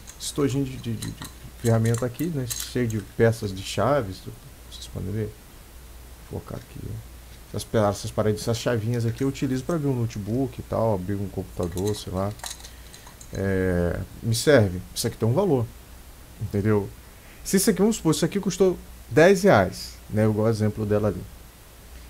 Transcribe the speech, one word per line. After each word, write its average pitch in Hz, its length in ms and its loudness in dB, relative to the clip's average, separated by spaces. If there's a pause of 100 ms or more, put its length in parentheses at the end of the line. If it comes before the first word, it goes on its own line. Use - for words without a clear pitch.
(180)
Esse - 100 -10
estojinho 139 380 0
de, 127 120 -8
de, 117 160 -6
de, 107 180 -8
de - 180 -12 (320)
ferramenta 117 420 4
aqui, 123 220 -4
né, 139 220 -4
cheio 123 400 -2
de 110 120 -2 (160)
peças 113 380 2
de 98 80 -8
chaves, 107 600 0 (500)
vocês - 160 -16
podem 92 240 -6
ver. 107 200 -4 (1000)
Vou - 80 -8
focar - 180 -12
aqui, - 260 -14
ó. - 260 -10 (420)
Essas 104 140 -8
pa-, 107 240 4
essas 101 220 -4
paradas, 107 300 0
essas 117 160 -2
chavinhas 117 480 0
aqui 117 180 -2
eu 139 40 2
utilizo 131 360 -2
pra 175 120 -2
abrir 147 120 -2
um 131 80 2
notebook 117 600 -2
e - 60 -10
tal, 107 320 0
abrir 92 200 -2
um 98 120 -4
computador, 92 680 -4
sei - 180 -8
lá. 98 180 -2 (1000)
É, 92 680 2 (240)
me 113 100 0
serve. 110 460 4 (160)
Isso - 100 -4
aqui - 120 -4
tem 110 100 0
um 120 60 2
valor, 147 320 2 (760)
entendeu? 104 480 2 (540)
Se - 140 0
isso 196 120 4
aqui, 180 100 0
vamos 220 180 4
supor, 160 140 2
isso 151 120 2
aqui 170 160 -2
custou 185 380 2 (320)
dez 180 340 8
reais, 110 520 4 (140)
né? 107 160 4
Eu 110 80 4
gosto 107 240 2
do 107 60 0
exemplo 107 220 0
dela 104 240 2
ali. 90 120 -4 (880)